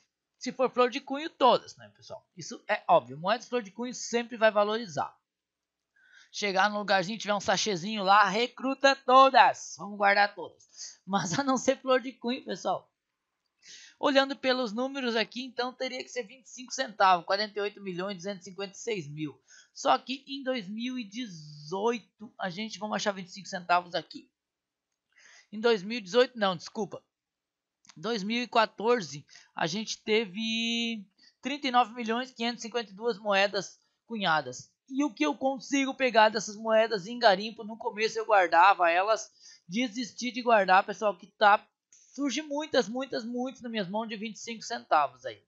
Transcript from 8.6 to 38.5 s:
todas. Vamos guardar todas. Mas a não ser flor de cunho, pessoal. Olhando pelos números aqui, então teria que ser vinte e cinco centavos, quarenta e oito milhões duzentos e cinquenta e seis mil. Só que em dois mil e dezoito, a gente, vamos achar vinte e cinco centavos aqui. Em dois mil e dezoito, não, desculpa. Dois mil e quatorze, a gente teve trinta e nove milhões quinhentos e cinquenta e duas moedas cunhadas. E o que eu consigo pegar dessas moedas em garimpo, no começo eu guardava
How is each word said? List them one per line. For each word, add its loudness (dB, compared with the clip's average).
todas. 6
Vamos -12
guardar 4
todas. -16
Mas 0
a 0
não 2
ser 0
flor 2
de -10
cunho, -6
pessoal. -6
Olhando 2
pelos -2
números -4
aqui, -4
então -6
teria -8
que -14
ser -8
vinte -20
e -20
cinco -16
centavos, 2
quarenta -2
e -2
oito -6
milhões -6
duzentos -12
e -14
cinquenta -10
e -20
seis -6
mil. -8
Só 2
que -10
em -10
dois -4
mil -8
e -8
dezoito, -8
a -6
gente, -10
vamos -6
achar 0
vinte -12
e -20
cinco -16
centavos -2
aqui. -8
Em -12
dois 2
mil -6
e -6
dezoito, 2
não, 0
desculpa. -10
Dois -4
mil -2
e -4
quatorze, 0
a -2
gente -6
teve -2
trinta -6
e 0
nove 2
milhões -4
quinhentos -6
e -10
cinquenta -6
e -18
duas -4
moedas 0
cunhadas. -2
E -2
o -2
que -2
eu 0
consigo -2
pegar 4
dessas -4
moedas 0
em -10
garimpo, 2
no -12
começo -4
eu -4
guardava 6